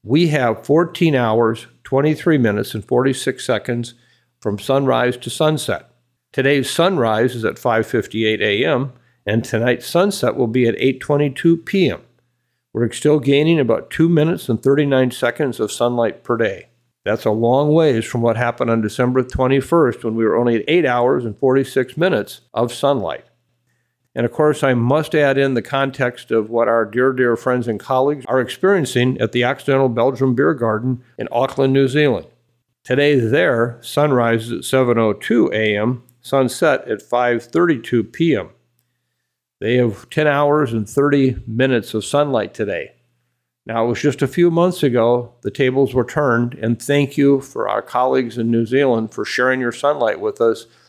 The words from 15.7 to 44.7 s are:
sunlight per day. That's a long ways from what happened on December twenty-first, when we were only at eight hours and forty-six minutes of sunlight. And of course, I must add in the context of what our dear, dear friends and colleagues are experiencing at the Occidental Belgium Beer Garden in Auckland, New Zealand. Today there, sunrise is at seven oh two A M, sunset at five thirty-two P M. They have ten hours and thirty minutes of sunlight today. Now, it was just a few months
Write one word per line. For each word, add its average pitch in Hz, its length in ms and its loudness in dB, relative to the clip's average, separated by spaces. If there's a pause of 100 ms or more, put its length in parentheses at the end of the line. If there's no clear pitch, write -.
sunlight 120 500 -2
per 120 140 -2
day. 98 300 -4 (420)
That's 110 160 -2
a 110 60 0
long 123 420 2
ways 147 320 2
from - 160 -6
what 117 160 0
happened 120 340 -2
on 113 120 0
December 127 400 0
twenty-first, 131 840 0
when 110 100 -4
we 113 120 0
were 95 100 2
only 120 200 2
at 104 120 -2
eight 165 160 2
hours 123 400 0
and 107 140 -6
forty-six 131 580 0
minutes 151 460 -2 (100)
of 117 180 -2
sunlight. 110 540 -4 (880)
And 120 120 -2
of - 60 -4
course, 151 300 0
I 131 120 2
must 135 400 0
add 139 240 2
in 139 160 0
the 117 80 -2
context 135 680 -4
of 110 200 0
what 117 180 0
our 113 160 2
dear, 123 300 0
dear 123 200 2
friends 123 320 -2
and 107 140 -4
colleagues 135 460 -2
are 127 160 0
experiencing 131 800 0
at 110 100 -2
the 123 100 0
Occidental 135 460 0
Belgium 127 460 0
Beer 147 180 2
Garden 120 500 -2 (140)
in 113 160 -8
Auckland, 131 400 0
New 135 160 4
Zealand. 135 380 0 (580)
Today 143 340 2
there, 120 640 0
sunrise 120 680 0
is - 20 -6
at - 140 -8
seven 123 320 2
oh 110 160 2
two 220 400 0
A 107 240 0
M, 120 240 -2 (180)
sunset 135 680 0
at 110 120 -4
five 120 420 0
thirty-two 135 600 0
P 160 320 0
M. 90 140 -8 (1120)
They 117 140 0
have 117 340 -2
ten 156 160 0
hours 147 480 2
and 107 120 -2
thirty 139 600 2
minutes 120 480 -2
of 107 100 -4
sunlight 139 480 -2
today. 95 400 -6 (760)
Now, 113 180 -2
it 120 40 0
was 117 120 -2
just 147 220 0
a 139 40 2
few 175 240 2
months 175 320 0